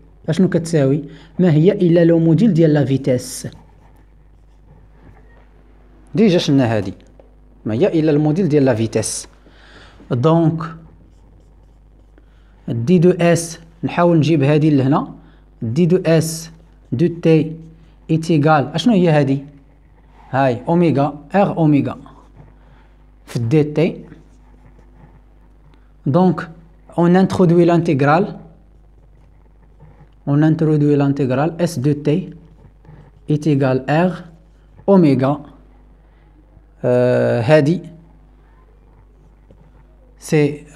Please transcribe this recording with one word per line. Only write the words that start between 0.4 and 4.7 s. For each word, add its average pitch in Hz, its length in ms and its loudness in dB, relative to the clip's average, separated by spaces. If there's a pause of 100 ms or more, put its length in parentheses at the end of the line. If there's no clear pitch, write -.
كتساوي؟ 160 540 0 (360)
ما 180 120 4
هي 151 200 4
الا 170 340 2
لو 165 140 4
موديل 165 340 2
ديال 156 200 2
لا 143 120 0
فيتيس. 131 600 -4 (2750)